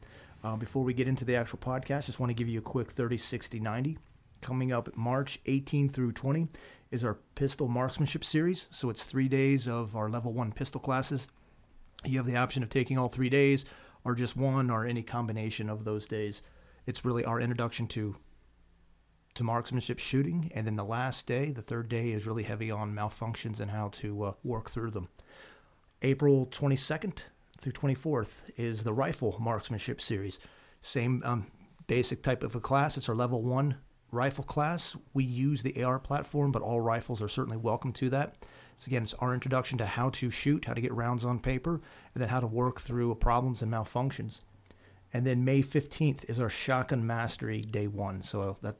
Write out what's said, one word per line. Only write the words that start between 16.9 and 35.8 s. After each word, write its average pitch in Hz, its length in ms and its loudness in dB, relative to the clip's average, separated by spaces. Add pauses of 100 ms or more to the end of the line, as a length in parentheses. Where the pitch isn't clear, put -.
really 120 200 2
our 117 160 0
introduction 120 480 -2
to 107 260 -2 (1200)
to 123 80 -2
marksmanship 117 540 0
shooting. 165 560 0
And 110 120 -2
then 107 100 0
the 104 80 -2
last 123 420 -4
day, 139 260 0
the 120 100 -6
third 117 260 -4
day, 117 220 0
is 107 160 -2
really 110 160 -2
heavy 110 280 -4
on 104 240 -2
malfunctions 107 680 -4
and 104 100 -4
how 104 240 -2
to, 104 300 -4
uh, 98 80 -2 (100)
work 113 280 -4
through 113 200 -4
them. 98 180 -6 (960)
April 135 480 6
twenty-second 143 720 0 (360)
through 123 140 -6
twenty-fourth 135 840 -2
is 117 260 -2
the 110 100 0
rifle 120 480 0
marksmanship 113 600 -2
series. 98 380 -4 (420)
Same, 123 440 0
um, 120 220 0 (400)
basic 120 360 0
type 127 200 0
of 117 120 -6
a 120 60 -2
class. 139 360 2
It's 135 120 -4
our 117 60 2
level 120 280 2
one 131 340 2 (340)
rifle 131 340 0
class. 156 520 -2 (180)
We 135 100 4
use 127 380 2
the 131 180 -2